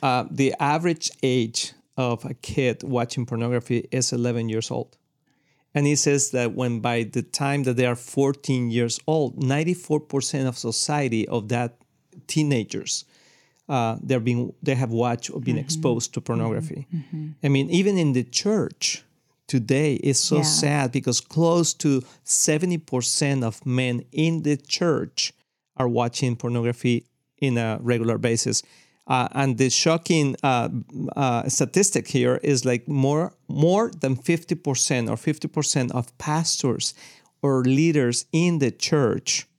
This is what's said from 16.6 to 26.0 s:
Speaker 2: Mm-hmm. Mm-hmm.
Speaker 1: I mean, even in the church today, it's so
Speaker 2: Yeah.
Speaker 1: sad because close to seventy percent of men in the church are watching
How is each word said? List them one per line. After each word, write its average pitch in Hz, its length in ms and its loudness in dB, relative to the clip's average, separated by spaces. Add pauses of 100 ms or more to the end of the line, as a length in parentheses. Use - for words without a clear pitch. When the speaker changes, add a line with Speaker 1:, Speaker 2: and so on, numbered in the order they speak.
Speaker 2:
Mm-hmm. 160 240 -8
Mm-hmm. 156 280 -8
Speaker 1:
I 143 40 2
mean, 135 200 2
even 190 280 2
in 156 160 2
the 123 100 2
church - 800 -2 (440)
today, 131 480 2
it's 135 240 2
so - 180 2
Speaker 2:
Yeah. 151 40 4 (200)
Speaker 1:
sad 143 300 2
because 123 300 0
close 165 540 2
to 139 260 2 (220)
seventy 165 540 0
percent 135 680 0
of 113 220 -4
men 123 460 0
in 160 320 0
the 147 140 2
church - 760 -2 (440)
are 131 100 2
watching 120 480 0